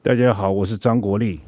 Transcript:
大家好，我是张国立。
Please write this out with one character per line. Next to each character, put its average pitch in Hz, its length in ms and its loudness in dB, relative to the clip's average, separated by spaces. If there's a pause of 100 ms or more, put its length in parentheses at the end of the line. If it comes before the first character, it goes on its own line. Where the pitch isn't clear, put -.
大 127 140 2
家 123 180 4
好， 98 160 -2
我 98 160 0
是 107 100 -4
张 117 240 0
国 101 160 -2
立。 104 320 -4